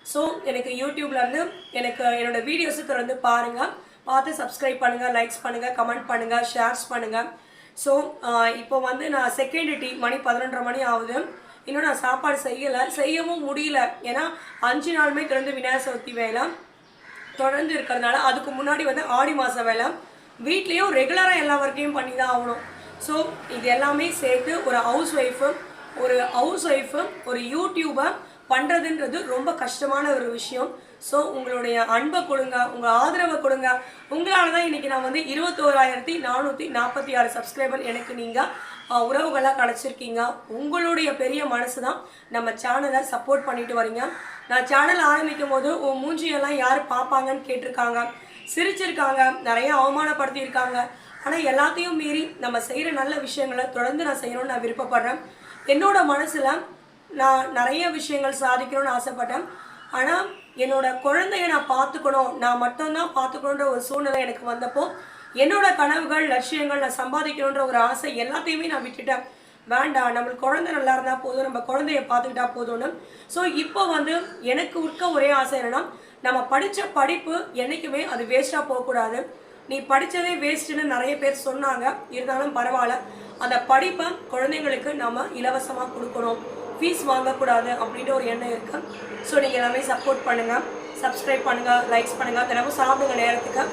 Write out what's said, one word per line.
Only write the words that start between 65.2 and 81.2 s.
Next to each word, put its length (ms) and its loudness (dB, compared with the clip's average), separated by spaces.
என்னோட 420 6
கனவுகள், 520 2
லட்சியங்கள், 520 0
நான் 220 -2
சம்பாதிக்கணுன்ற 640 0
ஒரு 120 0
ஆசை 420 2
எல்லாத்தையுமே 480 -2
நான் 180 -4
விட்டுட்டேன். 380 -2
வேண்டாம், 480 2
நம்மளுக்கு 200 -2
குழந்தை 380 0
நல்லா 200 2
இருந்தா 220 0
போதும், 260 -4
நம்ம 180 -2
குழந்தைய 360 0
பார்த்துக்கிட்டா 640 0
போதும்னு. 360 -4
So, 160 -2
இப்போ 440 0
வந்து 340 0
எனக்கு 420 -2
இருக்க 260 -2
ஒரே 200 4
ஆசை 300 2
என்னன்னா, 260 -2
நம்ம 300 0
படிச்ச 420 2
படிப்பு 600 0
என்னைக்குமே 540 -4
அது 160 -4
வேஸ்டா 440 2
போகக்கூடாது. 640 -2
நீ 120 -4
படிச்சதே 580 2
வேஸ்ட்டுன்னு 460 -2
நிறைய 340 0
பேர் 280 0